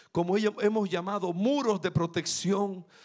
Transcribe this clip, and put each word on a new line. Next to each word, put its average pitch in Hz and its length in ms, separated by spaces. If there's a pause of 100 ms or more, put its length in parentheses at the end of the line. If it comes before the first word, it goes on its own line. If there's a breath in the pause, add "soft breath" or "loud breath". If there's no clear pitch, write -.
(120)
como 175 240
ella, 214 240
hemos 208 300
llamado, 180 420
muros 220 480
de 180 100
protección 180 960 (200 loud breath)